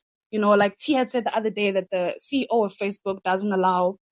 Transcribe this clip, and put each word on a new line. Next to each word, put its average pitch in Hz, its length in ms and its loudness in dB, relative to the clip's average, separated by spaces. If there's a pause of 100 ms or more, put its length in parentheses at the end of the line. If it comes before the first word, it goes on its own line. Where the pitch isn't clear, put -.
(300)
you 214 80 -6
know, 208 140 4
like 202 260 4
T - 160 -4
had 254 160 0
said 247 160 -2
the - 100 -4
other 220 140 0
day 202 220 -2
that 190 180 -2
the 180 280 -2
C 277 240 -4
E - 80 -2
O 226 140 2
of 196 120 -4
Facebook 196 480 -6
doesn't 190 280 0
allow 185 460 2 (140)